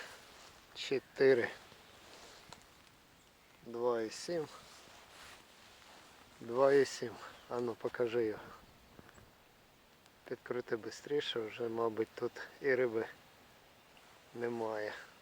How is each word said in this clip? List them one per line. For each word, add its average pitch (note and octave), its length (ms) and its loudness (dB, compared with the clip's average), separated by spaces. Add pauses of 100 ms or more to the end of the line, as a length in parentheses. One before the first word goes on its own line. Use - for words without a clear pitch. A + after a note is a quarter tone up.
(760)
Чотири. C3 720 4 (2250)
Два A#2 360 0
і G#2+ 80 -2
сім. - 380 -4 (1900)
Два B2+ 340 6
і C3+ 120 8
сім. A2 300 -8 (340)
А B2 100 -2
ну, A#2 140 0
покажи A#2 520 0
його. G#2 140 -2 (1800)
Підкрути B2 540 -4
бистріше, A#2+ 640 -2
вже, A2+ 240 -4
мабуть, A2+ 520 2
тут A#2+ 160 -2 (300)
і C3+ 140 4
риби A2+ 300 2 (1300)
немає. A2 600 -4 (280)